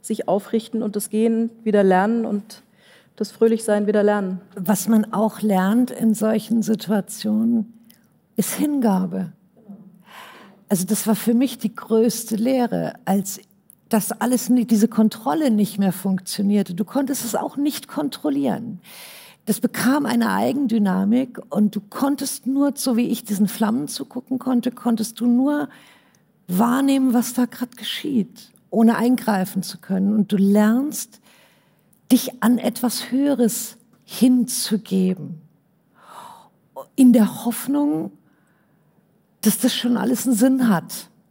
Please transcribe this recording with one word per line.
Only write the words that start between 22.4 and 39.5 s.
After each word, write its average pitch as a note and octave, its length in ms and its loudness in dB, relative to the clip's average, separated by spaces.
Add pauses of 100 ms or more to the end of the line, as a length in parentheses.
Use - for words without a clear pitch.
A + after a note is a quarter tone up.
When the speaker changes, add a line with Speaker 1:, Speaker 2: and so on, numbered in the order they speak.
Speaker 2:
nur, C#4 280 2
so A#3+ 220 0
wie A#3+ 120 2
ich - 160 -4
diesen G3+ 220 0
Flammen A3+ 400 -2
zugucken - 520 -8
konnte, B3 320 0
konntest A3+ 480 -2
du A#3+ 80 0
nur C#4 420 2 (760)
wahrnehmen, B3+ 680 2
was A#3 220 0
da B3 100 2
grad - 320 -10
geschieht, - 720 -4 (220)
ohne A3+ 260 4
eingreifen G#3 640 0
zu - 160 -10
können. G3 380 -2
Und G#3 160 0
du G#3 60 0
lernst, G#3+ 840 0 (880)
dich - 320 0
an A#3+ 140 4
etwas - 540 -4
Höheres B3+ 680 0 (260)
hinzugeben, F#3 1400 0 (1500)
in B3+ 180 8
der A3 320 4
Hoffnung, D4 640 -2 (1300)
dass G#3+ 180 0